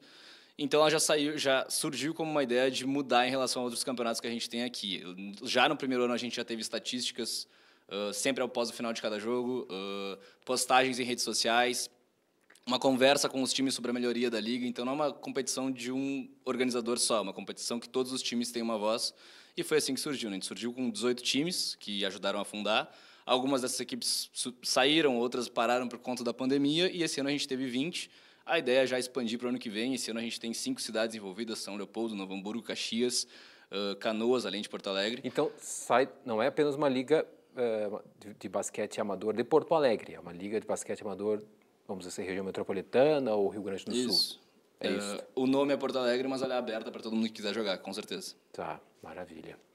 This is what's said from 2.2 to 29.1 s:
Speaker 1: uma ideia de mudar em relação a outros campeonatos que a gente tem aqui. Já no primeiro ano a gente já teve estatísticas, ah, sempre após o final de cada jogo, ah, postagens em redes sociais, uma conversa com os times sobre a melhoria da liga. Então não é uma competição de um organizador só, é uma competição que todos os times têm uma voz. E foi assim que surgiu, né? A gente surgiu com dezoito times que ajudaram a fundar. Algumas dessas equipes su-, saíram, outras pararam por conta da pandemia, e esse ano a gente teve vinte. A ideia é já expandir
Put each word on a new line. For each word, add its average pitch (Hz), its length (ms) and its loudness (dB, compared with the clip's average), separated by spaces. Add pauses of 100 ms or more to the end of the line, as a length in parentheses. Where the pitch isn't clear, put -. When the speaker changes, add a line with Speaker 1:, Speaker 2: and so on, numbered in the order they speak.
Speaker 1:
uma 151 140 2
ideia 123 260 4
de 127 160 -2
mudar 131 400 4
em 127 60 0
relação 131 300 0
a 123 40 -2
outros 117 180 -4
campeonatos 117 380 -2
que 123 60 -6
a - 20 -4
gente 117 180 -4
tem 117 160 -4
aqui. 104 380 -4 (420)
Já 127 240 6
no 151 80 0
primeiro 131 280 0
ano 120 100 2
a 117 40 0
gente 117 180 -6
já 120 80 -4
teve 113 180 -6
estatísticas, 117 840 -6 (420)
ah, 101 240 -4
sempre 127 300 0
após 120 260 0
o 110 40 -8
final 117 200 -4
de 110 80 -8
cada 107 160 -2
jogo, 120 540 -2
ah, 98 460 -6 (280)
postagens 127 540 4
em 127 40 -2
redes 123 200 -2
sociais, 123 680 2 (760)
uma 123 100 2
conversa 135 500 6
com 135 140 -4
os 127 100 0
times 135 220 2
sobre 123 160 -4
a 120 40 0
melhoria 120 360 0
da 113 100 0
liga. 120 280 -2
Então 120 180 -4
não 131 60 -2
é 135 40 -2
uma 147 180 0
competição 135 580 -4
de 123 200 -6
um 135 380 -2 (160)
organizador 123 540 0
só, - 180 4
é 104 40 2
uma 95 120 -4
competição 110 460 -6
que - 100 -12
todos 127 220 0
os 131 100 -4
times 120 300 -2
têm 120 100 -4
uma 113 160 0
voz. 107 380 0 (420)
E 180 60 -2
foi 156 140 4
assim 139 180 2
que 123 60 -2
surgiu, 117 280 -4
né? 98 60 -4
A - 20 -4
gente 92 100 -6
surgiu 113 260 -4
com 127 180 0
dezoito 120 320 0
times 160 520 0
que 101 300 -4
ajudaram 98 340 -2
a 98 60 -4
fundar. 107 480 0 (320)
Algumas 131 380 2
dessas 127 160 -2
equipes - 520 -4
su-, - 300 -6
saíram, 143 560 6
outras 120 320 0
pararam 120 380 2
por 117 100 -10
conta 123 260 -6
da 117 100 0
pandemia, 143 580 2
e 180 100 -2
esse 147 180 -2
ano 139 100 0
a - 20 0
gente 143 160 -2
teve 131 180 -2
vinte. 131 460 -4 (320)
A - 140 2
ideia 131 260 6
é 127 40 4
já 127 100 0
expandir 120 400 -2